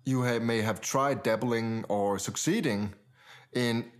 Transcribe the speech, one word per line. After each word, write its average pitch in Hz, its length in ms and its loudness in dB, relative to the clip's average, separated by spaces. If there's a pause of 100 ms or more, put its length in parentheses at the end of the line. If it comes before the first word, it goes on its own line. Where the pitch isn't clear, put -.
you 131 180 0
ha-, 120 160 2
may 113 220 2
have 107 180 0
tried 135 440 0
dabbling 113 680 0
or 101 300 2
succeeding 107 760 -2 (600)
in 120 460 0